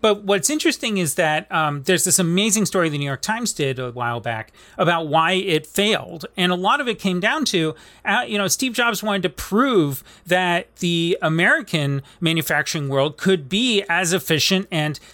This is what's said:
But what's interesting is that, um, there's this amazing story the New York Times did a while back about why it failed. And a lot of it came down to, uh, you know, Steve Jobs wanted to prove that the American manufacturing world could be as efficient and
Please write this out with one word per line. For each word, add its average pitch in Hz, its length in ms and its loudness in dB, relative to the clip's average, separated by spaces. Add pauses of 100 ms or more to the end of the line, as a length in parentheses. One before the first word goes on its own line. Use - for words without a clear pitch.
But 208 220 2
what's 196 260 2
interesting 285 480 0
is 170 180 -2
that, 160 360 0
um, 147 320 -2
there's 180 200 2
this 175 160 2
amazing 190 460 2
story 170 240 0
the 147 80 -4
New 143 80 -4
York 139 160 -6
Times 226 320 -4
did 135 260 -4
a 123 120 -6
while 120 280 -4
back 110 320 -6 (260)
about 165 300 0
why 160 240 2
it 185 340 0
failed. 196 600 -2 (100)
And 180 160 0
a 180 40 0
lot 214 260 2
of 247 80 -4
it 214 100 -6
came 180 220 -2
down 262 240 0
to, 160 280 0 (300)
uh, 208 240 0
you 208 100 -4
know, 196 120 0
Steve 262 240 -2
Jobs 233 280 0
wanted 196 220 -2
to 185 60 0
prove 190 720 0 (220)
that 180 520 0
the 170 440 0
American 160 800 0 (180)
manufacturing 160 720 -2
world 139 260 0
could 180 320 0
be 208 400 0
as 170 240 0
efficient 185 600 0
and 151 280 -2 (140)